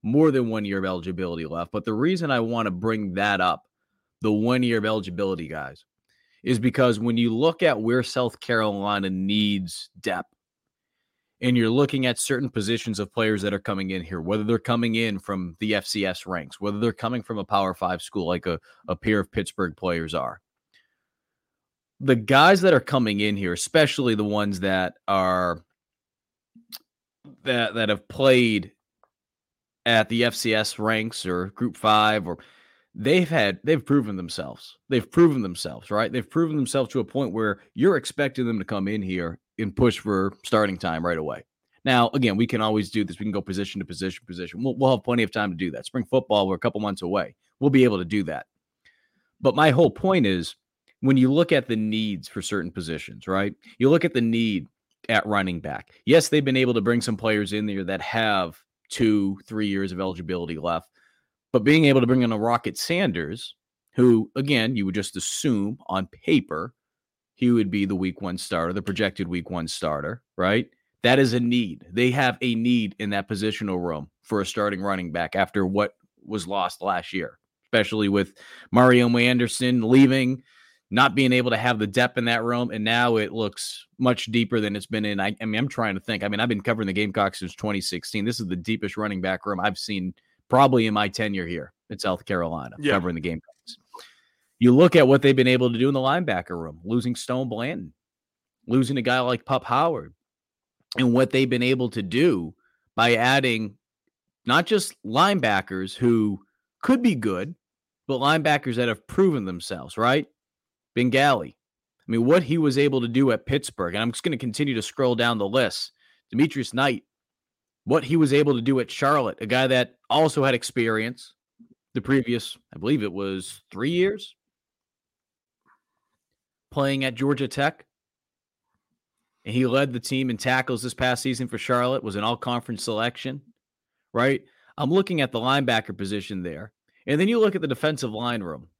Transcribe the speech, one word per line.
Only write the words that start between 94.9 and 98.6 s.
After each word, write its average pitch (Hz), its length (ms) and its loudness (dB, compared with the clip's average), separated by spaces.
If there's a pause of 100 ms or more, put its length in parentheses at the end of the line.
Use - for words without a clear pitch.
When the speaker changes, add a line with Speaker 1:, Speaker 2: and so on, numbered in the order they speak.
Speaker 1:
at 147 100 8
what 135 160 6
they've 135 140 6
been 127 100 4
able 127 240 2
to 113 80 -4
do 127 80 2
in 139 80 0
the 135 60 -2
linebacker 131 600 -2
room, 80 240 -12
losing 117 300 -2
Stone 127 340 -6
Blanton, 120 440 -8 (720)